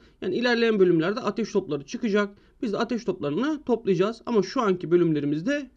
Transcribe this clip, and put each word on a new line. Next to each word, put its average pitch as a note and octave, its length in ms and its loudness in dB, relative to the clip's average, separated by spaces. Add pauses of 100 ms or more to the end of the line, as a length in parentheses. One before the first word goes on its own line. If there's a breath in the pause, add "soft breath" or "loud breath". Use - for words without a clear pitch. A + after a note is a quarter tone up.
(200 soft breath)
Yani - 160 -4
ilerleyen A#3 420 2
bölümlerde F3+ 420 4
ateş G#3 320 -4
topları D3 340 -2
çıkacak. G#3 500 0 (260 soft breath)
Biz G#3+ 100 -4
de - 60 -2
ateş A#3 260 -2
toplarını G3+ 600 -2
toplayacağız A3 600 0
ama A3+ 160 -4
şu A3 180 -4
anki F3+ 300 0
bölümlerimizde E3 840 0